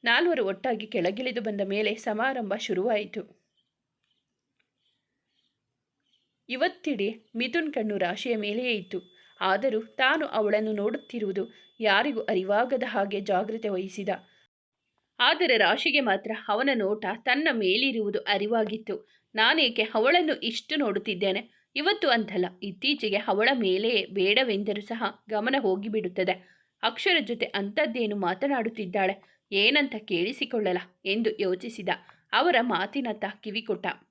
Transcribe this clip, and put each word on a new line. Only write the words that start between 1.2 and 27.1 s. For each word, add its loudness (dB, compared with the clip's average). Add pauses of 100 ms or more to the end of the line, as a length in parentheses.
ಬಂದ -4
ಮೇಲೆ 0
ಸಮಾರಂಭ -2
ಶುರುವಾಯಿತು. -4 (3000)
ಇವತ್ತಿಡೀ -2 (100)
ಮಿಥುನ್ -2
ಕಣ್ಣು -2
ರಾಶಿಯ -2
ಮೇಲೆಯೇ -2
ಇತ್ತು. -6 (400)
ಆದರೂ 2
ತಾನು 2
ಅವಳನ್ನು 0
ನೋಡುತ್ತಿರುವುದು -4 (320)
ಯಾರಿಗೂ 2
ಅರಿವಾಗದ 0
ಹಾಗೆ -2
ಜಾಗ್ರತೆ -2
ವಹಿಸಿದ. -4 (1080)
ಆದರೆ 6
ರಾಶಿಗೆ 4
ಮಾತ್ರ 0 (160)
ಅವನ 2
ನೋಟ 0 (160)
ತನ್ನ 2
ಮೇಲಿರುವುದು 0
ಅರಿವಾಗಿತ್ತು. -2 (260)
"ನಾನೇಕೆ 2
ಅವಳನ್ನು 4
ಇಷ್ಟು -6
ನೋಡುತ್ತಿದ್ದೇನೆ? 0 (340)
ಇವತ್ತು 0
ಅಂತಲ್ಲ, 0 (180)
ಇತ್ತೀಚೆಗೆ -2
ಅವಳ 2
ಮೇಲೆಯೇ 0
ಬೇಡವೆಂದರೂ 2
ಸಹ -6
ಗಮನ 0
ಹೋಗಿಬಿಡುತ್ತದೆ. 0 (500)
ಅಕ್ಷರ 2